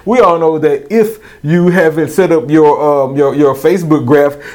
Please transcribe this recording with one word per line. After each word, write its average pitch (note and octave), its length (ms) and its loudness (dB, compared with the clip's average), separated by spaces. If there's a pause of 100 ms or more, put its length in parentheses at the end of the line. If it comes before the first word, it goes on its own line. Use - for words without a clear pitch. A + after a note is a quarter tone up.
We A#3+ 160 -2
all F3 180 2
know D#3+ 220 0
that - 340 -2
if A3 260 0 (220)
you F3 280 0
haven't D#3+ 400 0
set F3 240 0
up D3+ 180 -2
your, D3 300 2 (240)
um, C3+ 100 -8
your, C#3 180 0
your C#3+ 220 0
Facebook D#3 500 -2
graph, C#3+ 300 2 (200)